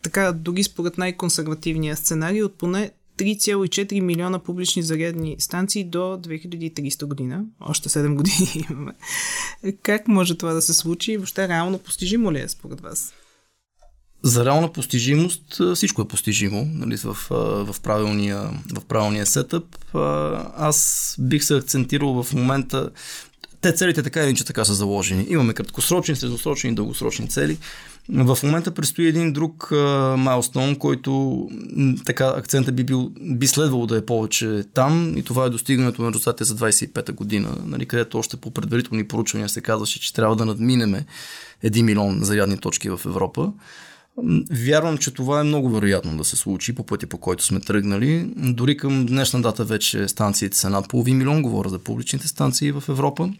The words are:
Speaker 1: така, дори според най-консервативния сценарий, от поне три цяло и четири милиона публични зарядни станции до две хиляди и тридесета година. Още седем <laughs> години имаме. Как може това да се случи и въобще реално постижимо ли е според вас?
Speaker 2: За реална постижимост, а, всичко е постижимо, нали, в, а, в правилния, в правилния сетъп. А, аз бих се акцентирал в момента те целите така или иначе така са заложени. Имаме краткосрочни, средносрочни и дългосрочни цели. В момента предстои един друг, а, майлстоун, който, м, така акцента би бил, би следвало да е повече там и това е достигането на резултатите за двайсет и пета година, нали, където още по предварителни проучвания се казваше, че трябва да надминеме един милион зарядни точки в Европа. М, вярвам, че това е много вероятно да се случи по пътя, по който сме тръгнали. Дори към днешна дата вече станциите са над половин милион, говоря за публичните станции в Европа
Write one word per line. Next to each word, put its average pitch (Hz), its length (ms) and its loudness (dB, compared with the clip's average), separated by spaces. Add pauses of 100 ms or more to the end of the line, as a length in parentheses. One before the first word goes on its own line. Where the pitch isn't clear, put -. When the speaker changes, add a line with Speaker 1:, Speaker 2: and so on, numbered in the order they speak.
Speaker 1:
така, 185 300 0
дори 175 320 -2
според 170 340 -4
най-консервативния 160 1000 -2
сценарий, 170 460 0
от 202 140 -4
поне 185 340 -2 (260)
три 208 200 0
цяло 202 260 2
и 180 60 0
четири 202 320 0
милиона 180 380 0
публични 180 440 -2
зарядни 160 560 -4
станции 190 440 -2
до 180 340 -4
две 165 200 -10
хиляди 165 280 -10
и 160 80 -6
тридесета 143 320 -6
година. 139 380 -6 (160)
Още - 300 -6
седем 147 260 0
<laughs> - 0 -
години 160 540 2
имаме. 139 220 -10 (920)
Как 214 240 0
може 180 300 4
това 165 160 -2
да 165 80 0
се 170 120 0
случи 170 380 -2
и 220 60 0
въобще 190 300 -2
реално 180 300 0
постижимо 196 540 0
ли 143 80 -2
е 123 80 -8
според - 340 -12
вас? - 320 -8 (1120)
Speaker 2:
За 120 220 4
реална 160 280 4
постижимост, 143 840 0
а, 180 160 4
всичко 170 260 0
е 101 60 -2
постижимо, 101 680 0
нали, 113 240 -4
в, 107 200 -6 (140)
а, 127 40 0 (380)
в - 100 -8
правилния, 104 680 0 (300)
в - 60 -14
правилния 107 400 0
сетъп. - 520 -2 (160)
А, 151 60 -2 (580)
аз - 640 0
бих 135 240 2
се 147 120 4
акцентирал 135 680 0
в 123 100 -4
момента 131 560 0 (720)
те 170 140 4
целите 170 280 2
така - 160 -2
или 147 80 4
иначе 127 180 2
така - 200 -2
са 107 80 4
заложени. 101 560 2
Имаме 127 240 4
краткосрочни, 165 600 0
средносрочни 127 540 -2
и 117 60 0
дългосрочни 113 540 -4
цели. 147 280 0 (520)
В 131 340 4
момента 165 280 2
предстои 165 360 0
един 160 260 2
друг, 156 380 -4
а, 156 40 2 (420)
майлстоун, 131 580 2
който, 135 360 -2 (640)
м, 135 180 4 (120)
така 131 320 2
акцента 131 340 0
би 127 120 0
бил, 127 280 0 (100)
би 135 260 0
следвало 131 400 2
да 113 100 2
е 104 80 0
повече 110 580 0 (100)
там 156 440 2
и 131 60 -2
това 127 220 0
е 123 40 2
достигането 123 520 0
на 117 80 0
резултатите 113 340 -2
за 107 120 0
двайсет 104 340 2
и - 40 -20
пета - 200 -4
година, 104 520 -2
нали, 131 200 -4
където 120 320 -2
още - 200 -4
по - 140 -12
предварителни 110 560 -2
проучвания 107 420 -2
се - 120 -2
казваше, 107 380 -2
че - 140 -6
трябва 110 220 4
да 110 100 2
надминеме 110 600 2 (580)
един 113 220 4
милион 101 380 4
зарядни 101 340 2
точки - 320 -2
в 92 160 -2
Европа. 95 460 0 (720)
М, - 180 4 (100)
вярвам, 151 460 2
че 143 140 -2
това 139 280 0
е 147 40 2
много 147 260 4
вероятно 98 480 2
да 78 60 -2
се - 120 0
случи 104 400 -2
по 117 100 -6
пътя, - 220 -4
по - 100 -10
който - 260 -2
сме - 160 0
тръгнали. 107 800 0
Дори 131 400 2
към 135 280 2
днешна 127 360 2
дата 113 240 0
вече 104 420 0
станциите 101 500 0
са 95 120 2
над 98 200 0
половин 123 280 4
милион, 143 240 4
говоря 107 280 0
за 92 100 -4
публичните 120 480 -4
станции 143 440 0
в 139 180 -6
Европа 143 400 0 (100)